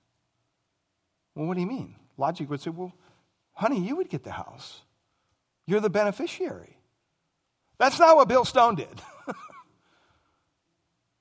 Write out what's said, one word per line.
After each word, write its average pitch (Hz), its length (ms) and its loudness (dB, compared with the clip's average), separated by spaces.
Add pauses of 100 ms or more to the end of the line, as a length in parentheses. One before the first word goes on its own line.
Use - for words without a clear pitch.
(1300)
Well, 156 120 -6
what 180 80 -4
do 180 60 -2
you 175 60 -2
mean? 202 300 -10 (200)
Logic 143 340 -4
would 143 100 -6
say, 170 100 -10
"Well, 180 220 -12 (600)
honey, 233 260 -2
you 214 180 -4
would 370 120 -6
get - 160 -10
the 95 80 -14
house. - 500 -16 (840)
You're 208 140 0
the 208 100 0
beneficiary." 208 840 -4 (1000)
That's 262 220 2
not 330 160 10
what 269 120 8
Bill 247 160 4
Stone 240 300 4
did. 120 280 -10 (260)
<laughs> - 60 -10 (1900)